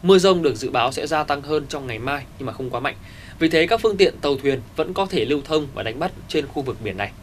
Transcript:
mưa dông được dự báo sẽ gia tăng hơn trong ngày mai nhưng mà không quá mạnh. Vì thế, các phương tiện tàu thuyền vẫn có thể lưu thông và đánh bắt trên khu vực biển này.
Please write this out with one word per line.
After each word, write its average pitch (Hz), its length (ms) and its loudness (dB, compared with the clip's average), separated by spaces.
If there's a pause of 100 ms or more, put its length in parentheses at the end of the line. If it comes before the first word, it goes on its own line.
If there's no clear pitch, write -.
mưa 190 160 8
dông 180 260 6
được 131 120 2
dự 123 140 -6
báo 123 220 2
sẽ 143 160 -6
gia 151 160 0
tăng 143 180 -2
hơn 147 280 -2
trong 139 180 -8
ngày 110 120 -6
mai 139 240 -4 (160)
nhưng 135 60 -8
mà 117 80 -6
không 127 160 -8
quá 120 100 -4
mạnh. 135 160 -4 (440)
Vì 165 100 4
thế, 165 180 4
các 226 140 2
phương 214 160 2
tiện 185 240 6
tàu 143 160 2
thuyền 135 240 0 (140)
vẫn 160 180 -2
có 196 120 0
thể 151 200 0
lưu 143 200 0
thông 156 280 0
và 104 100 -6
đánh 113 160 -6
bắt 180 120 -2 (160)
trên 147 200 -2
khu 147 140 -6
vực 123 220 -6
biển 92 140 -6
này. 101 140 -4 (120)